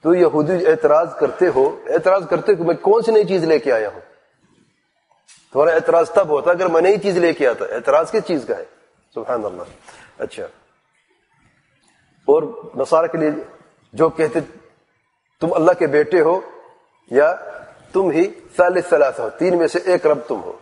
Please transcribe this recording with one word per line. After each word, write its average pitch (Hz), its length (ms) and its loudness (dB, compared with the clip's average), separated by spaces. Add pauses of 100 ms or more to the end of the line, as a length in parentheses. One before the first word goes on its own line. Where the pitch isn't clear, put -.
تو 165 140 2
یہودی 160 520 2
اعتراض 160 480 2
کرتے 156 320 0
ہو، 139 400 0
اعتراض 175 420 0
کرتے 180 220 0
ہو 190 60 4
کہ 165 60 -6
میں 165 120 0
کون 214 260 2
سی 233 100 -2
نئی 214 160 4
چیز 180 160 0
لے 160 160 2
کے 131 140 -2
آیا 107 200 -2
ہوں؟ 92 80 -20 (1500)
تمہارا 151 180 4
اعتراض 160 400 2
تب 190 180 2
ہوتا 147 220 0
اگر 180 160 0
میں 165 140 2
نئی 196 160 4
چیز 185 200 -2
لے 170 160 2
کے 139 140 0
آتا۔ 107 180 -2
اعتراض 135 460 0
کس 220 160 -2
چیز 147 200 -4
کا 107 100 -4
ہے؟ 82 60 -12 (500)
سبحان 117 320 -6
اللہ۔ 90 180 -10 (540)
اچھا، 117 260 -12 (1800)
اور 156 160 4 (320)
نصارہ 160 320 0
کے 165 100 -6
لیے 151 120 0 (640)
جو 156 160 2
کہتے 160 300 -2 (1000)
تم 165 140 -2
اللہ 170 180 4
کے 175 160 0
بیٹے 151 340 2
ہو 170 200 0 (680)
یا 151 240 2 (560)
تم 185 180 0
ہی 165 160 2 (320)
ثالث 180 320 0
ثلاثہ 139 320 2
ہو، 110 80 -6
تین 180 280 -2
میں 165 100 2
سے 165 180 -2
ایک 180 220 0
رب 147 200 0
تم 107 140 -6
ہو۔ 90 200 -14